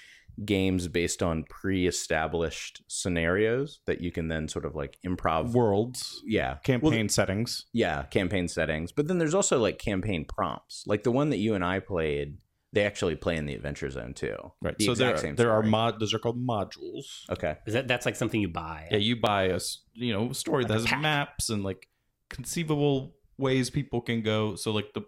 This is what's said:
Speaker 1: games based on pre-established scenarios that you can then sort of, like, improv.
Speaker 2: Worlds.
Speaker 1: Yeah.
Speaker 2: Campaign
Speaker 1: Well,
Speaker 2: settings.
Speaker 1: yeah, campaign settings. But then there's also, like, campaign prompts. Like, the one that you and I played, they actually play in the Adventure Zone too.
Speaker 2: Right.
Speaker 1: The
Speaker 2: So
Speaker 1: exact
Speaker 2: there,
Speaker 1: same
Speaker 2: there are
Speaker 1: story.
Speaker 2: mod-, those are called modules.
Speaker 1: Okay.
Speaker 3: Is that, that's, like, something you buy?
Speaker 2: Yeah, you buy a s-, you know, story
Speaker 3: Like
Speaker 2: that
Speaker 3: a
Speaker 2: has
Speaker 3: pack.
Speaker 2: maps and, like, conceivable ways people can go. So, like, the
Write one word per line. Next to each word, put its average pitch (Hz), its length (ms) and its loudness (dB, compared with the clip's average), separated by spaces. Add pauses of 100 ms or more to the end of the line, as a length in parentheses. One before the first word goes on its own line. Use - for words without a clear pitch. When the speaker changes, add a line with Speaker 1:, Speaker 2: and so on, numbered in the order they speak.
(440)
Speaker 1:
games 95 440 2
based 85 340 0
on 80 260 0
pre-established 82 1400 0
scenarios 104 1000 0
that - 160 -2
you 85 100 -2
can 82 180 -4
then 80 180 -2
sort 76 180 -6
of, 73 100 -6
like, 71 300 -6
improv. 87 480 0
Speaker 2:
Worlds. 117 720 2
Speaker 1:
Yeah. 73 380 0
Speaker 2:
Campaign 135 380 4
Speaker 1:
Well, 101 80 0
Speaker 2:
settings. 104 640 0
Speaker 1:
yeah, 85 320 2
campaign 90 440 0
settings. 80 440 -2
But 147 160 -2
then 180 120 0
there's 160 160 2
also, 190 240 4
like, 101 180 2
campaign 92 500 -2
prompts. - 600 -6
Like, 104 160 0
the 120 80 4
one 143 180 4
that 127 80 0
you 107 160 2
and 92 100 0
I 90 160 0
played, 73 580 -2 (340)
they 104 120 4
actually 98 320 0
play 85 220 -2
in 76 80 -4
the 73 80 -4
Adventure 69 380 -6
Zone 64 240 -8
too. 57 200 -4 (240)
Speaker 2:
Right. - 160 -4
Speaker 1:
The 107 100 0
Speaker 2:
So 120 80 2
Speaker 1:
exact 117 240 2
Speaker 2:
there, - 40 -
Speaker 1:
same 76 140 -4
Speaker 2:
there 117 160 4
are 110 100 4
Speaker 1:
story. 110 80 2
Speaker 2:
mod-, 110 300 2
those 107 160 -2
are 107 40 0
called 120 240 -2
modules. 104 640 -4 (240)
Speaker 1:
Okay. 87 280 -2 (100)
Speaker 3:
Is 107 80 -4
that, 131 120 -2
that's, 120 200 0
like, 117 80 -2
something 113 260 0
you 98 80 0
buy? 80 400 -8
Speaker 2:
Yeah, 107 80 4
you 107 180 2
buy 104 340 2
a 90 80 2
s-, - 260 -6 (100)
you 120 200 -2
know, 110 200 0
story - 300 0
Speaker 3:
Like 110 60 -2
Speaker 2:
that 110 80 2
Speaker 3:
a 110 40 2
Speaker 2:
has 117 60 -2
Speaker 3:
pack. 117 140 2
Speaker 2:
maps 151 500 -2
and, 104 120 -2
like, 98 260 -6 (400)
conceivable 143 840 0 (220)
ways 131 320 2
people 131 320 -2
can 117 220 0
go. 107 320 2
So, 110 160 -2
like, 104 240 -2
the 107 120 -6